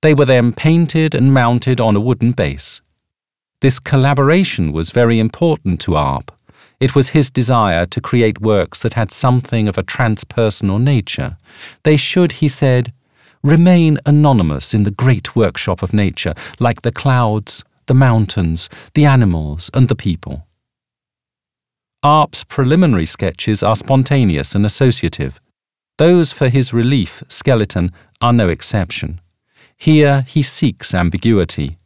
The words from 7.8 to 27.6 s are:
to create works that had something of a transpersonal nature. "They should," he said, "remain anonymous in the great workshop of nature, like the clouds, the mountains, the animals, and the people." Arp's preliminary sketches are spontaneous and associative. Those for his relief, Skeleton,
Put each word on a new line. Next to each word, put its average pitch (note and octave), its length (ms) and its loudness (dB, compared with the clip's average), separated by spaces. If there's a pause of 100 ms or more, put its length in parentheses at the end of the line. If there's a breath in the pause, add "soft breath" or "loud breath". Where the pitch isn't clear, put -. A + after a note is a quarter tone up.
to - 160 -8
create A2+ 400 0
works G#2 400 -2
that A#2 120 -4
had A2+ 180 -4
something B2 560 0
of G2 100 -4
a F#2+ 60 -4
transpersonal G#2+ 1000 -2
nature. C3 560 -2 (460 loud breath)
"They D3+ 140 4
should," F3 360 0
he - 140 -2
said, B2 460 0 (500 soft breath)
"remain E3 640 4
anonymous B2+ 680 2
in G#2 120 0
the G#2 80 0 (120)
great - 320 0
workshop G2 460 -2
of F#2+ 120 -4
nature, G2 420 -2 (240 loud breath)
like - 240 -2
the A#2 80 -2
clouds, A#2 720 -2 (240)
the B2+ 80 0
mountains, G#2 720 0 (240 loud breath)
the D3+ 100 2
animals, E2+ 720 0
and B2+ 140 2
the B2 80 0
people." - 500 -8 (1600)
Arp's D3 400 0
preliminary C3+ 640 2
sketches - 560 -4
are A2 120 2
spontaneous B2+ 760 0
and G2+ 100 0
associative. G2+ 800 -2 (560)
Those E3+ 340 2
for C3+ 180 0
his B2 220 0
relief, A#2 560 -2
Skeleton, G2+ 640 -2 (300 soft breath)